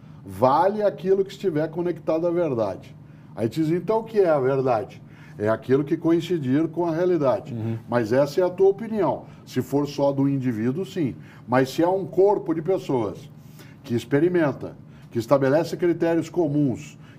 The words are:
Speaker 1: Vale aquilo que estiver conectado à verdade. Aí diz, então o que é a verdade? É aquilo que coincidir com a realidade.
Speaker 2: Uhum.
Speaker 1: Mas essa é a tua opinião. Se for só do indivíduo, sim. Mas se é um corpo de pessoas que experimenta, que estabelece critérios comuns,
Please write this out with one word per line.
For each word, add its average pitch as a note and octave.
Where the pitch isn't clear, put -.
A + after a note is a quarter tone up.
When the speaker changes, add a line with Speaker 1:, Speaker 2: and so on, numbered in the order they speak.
Speaker 1:
Vale F#3
aquilo F#3+
que F#3+
estiver D#3
conectado E3
à F3
verdade. B2+
Aí G#2+
diz, D#3
então F3+
o A3
que A3
é F#3
a D3
verdade? B2+
É G#2
aquilo B2
que E3
coincidir D#3+
com E3
a E3+
realidade. D#3
Speaker 2:
Uhum. A2+
Speaker 1:
Mas A#2
essa C#3+
é F#3
a F3+
tua F#3+
opinião. G3+
Se -
for C#3
só C#3+
do C#3
indivíduo, C3
sim. D#3
Mas B2+
se -
é E3+
um F#3+
corpo F#3
de E3
pessoas C#3
que A#2
experimenta, D3
que -
estabelece C#3
critérios E3
comuns, D3